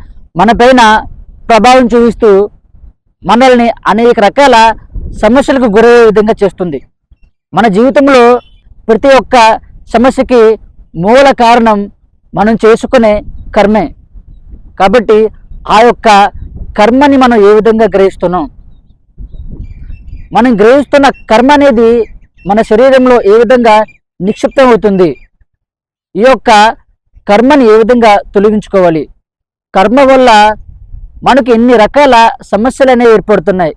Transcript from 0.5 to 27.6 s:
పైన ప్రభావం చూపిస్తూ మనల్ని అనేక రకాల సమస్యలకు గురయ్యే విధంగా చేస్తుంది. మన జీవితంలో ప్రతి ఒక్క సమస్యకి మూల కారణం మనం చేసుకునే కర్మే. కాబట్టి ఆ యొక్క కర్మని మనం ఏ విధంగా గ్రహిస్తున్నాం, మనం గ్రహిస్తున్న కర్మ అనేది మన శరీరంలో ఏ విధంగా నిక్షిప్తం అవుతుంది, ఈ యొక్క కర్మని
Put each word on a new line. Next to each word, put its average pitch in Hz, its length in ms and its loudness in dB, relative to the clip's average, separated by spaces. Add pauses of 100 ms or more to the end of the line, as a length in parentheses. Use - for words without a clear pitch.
పైన 247 220 2 (680)
ప్రభావం 247 440 2
చూపిస్తూ 233 360 0 (1000)
మనల్ని 240 360 2 (240)
అనేక 233 260 0 (100)
రకాల 269 280 0 (680)
సమస్యలకు 254 520 0
గురయ్యే 233 340 4
విధంగా 214 340 0
చేస్తుంది. 175 380 -6 (760)
మన 208 80 0 (100)
జీవితంలో 262 480 2 (640)
ప్రతి 226 320 0
ఒక్క - 160 -4 (600)
సమస్యకి 247 460 0 (640)
మూల 262 220 2 (160)
కారణం 226 360 0 (540)
మనం 208 220 -2 (100)
చేసుకునే 220 480 0 (440)
కర్మే. 208 280 0 (960)
కాబట్టి 214 400 0 (540)
ఆ 208 120 2
యొక్క 226 220 -2 (720)
కర్మని 269 460 0
మనం 240 140 0 (100)
ఏ 208 120 4
విధంగా 220 340 0
గ్రహిస్తున్నాం, 180 500 -2 (1900)
మనం 240 240 0
గ్రహిస్తున్న 269 480 2 (220)
కర్మ 247 280 2
అనేది 233 320 2 (580)
మన 208 180 0
శరీరంలో 254 480 2 (140)
ఏ 202 100 4
విధంగా 240 340 2 (520)
నిక్షిప్తం 254 460 -4
అవుతుంది, 190 360 0 (1080)
ఈ 190 100 -4
యొక్క 262 240 0 (800)
కర్మని 254 420 2